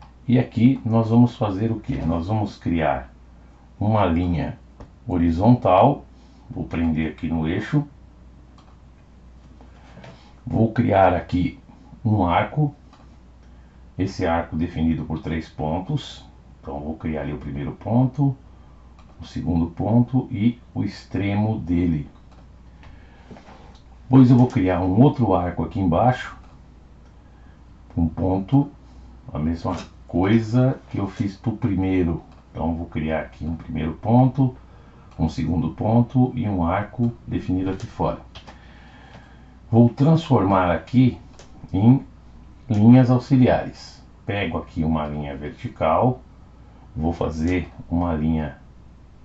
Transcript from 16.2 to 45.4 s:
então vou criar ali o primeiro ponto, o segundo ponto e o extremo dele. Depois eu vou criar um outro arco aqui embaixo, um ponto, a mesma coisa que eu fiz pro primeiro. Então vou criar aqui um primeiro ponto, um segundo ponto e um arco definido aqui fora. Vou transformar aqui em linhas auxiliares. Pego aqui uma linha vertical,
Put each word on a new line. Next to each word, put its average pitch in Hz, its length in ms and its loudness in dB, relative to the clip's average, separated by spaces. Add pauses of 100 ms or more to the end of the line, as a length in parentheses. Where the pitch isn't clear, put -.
então 69 200 -12
vou 78 160 -10
criar 78 260 -6
ali 73 120 -8
o 71 40 -8
primeiro 71 360 -10
ponto, 131 640 0 (840)
o - 40 -16
segundo 85 420 -4
ponto 120 640 0
e 117 260 0 (160)
o 107 100 -4
extremo 101 760 -4
dele. 82 500 -2 (1900)
Depois 131 260 8
eu 123 60 8
vou 120 120 6
criar 92 340 0
um 95 200 2
outro 127 320 4
arco 87 300 -2
aqui 92 160 -6
embaixo, 95 560 0 (1600)
um 85 140 0
ponto, 98 600 0 (640)
a - 60 -6
mesma 82 380 -4 (280)
coisa 113 720 0 (120)
que - 80 -8
eu 101 100 -4
fiz 98 300 -6
pro - 160 -6
primeiro. 92 680 -2 (300)
Então 80 240 -4
vou 82 120 -10
criar 78 340 -4
aqui - 240 -14
um 82 100 -6
primeiro 78 380 -8
ponto, 127 600 2 (640)
um 82 120 -2
segundo 82 400 -4
ponto 120 640 0
e 113 100 -4
um 95 200 -2
arco 104 480 -2 (120)
definido 92 440 -4
aqui 95 180 -8
fora. - 320 -6 (1500)
Vou 117 160 6
transformar 107 840 2
aqui 117 460 2 (540)
em 117 320 4 (680)
linhas 113 400 8
auxiliares. 123 960 0 (200)
Pego 95 320 -4
aqui 78 260 -6
uma 78 240 -2
linha 73 300 -10
vertical, 85 840 -2 (760)